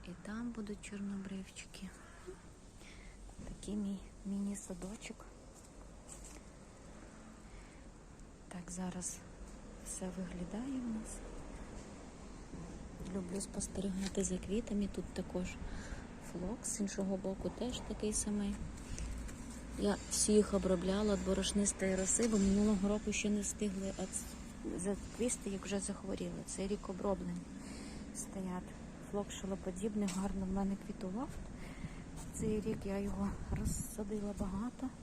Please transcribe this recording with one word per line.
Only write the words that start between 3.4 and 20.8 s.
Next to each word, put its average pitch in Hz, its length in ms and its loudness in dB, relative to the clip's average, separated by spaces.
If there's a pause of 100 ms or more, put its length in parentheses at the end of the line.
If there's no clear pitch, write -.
Такий - 280 -2
мій 196 240 2 (260)
міні-садочок. 196 1000 -2 (3250)
Так 180 240 -8
зараз 180 480 -2 (680)
все - 320 -2
виглядає 190 640 -2
в 226 180 0
нас. - 200 -6 (2000)
Люблю 190 260 0
спостерігати 196 840 0
за 185 140 2
квітами. 202 580 2
Тут 180 100 0
також 180 420 0 (840)
флокс, 185 380 -2
з - 100 0
іншого 196 380 2
боку 190 320 0 (100)
теж 240 280 0
такий 214 260 2
самий. 202 420 2 (1200)
Я 202 160 6 (140)
всі - 240 6
їх 208 200 10
обробляла 190 640 6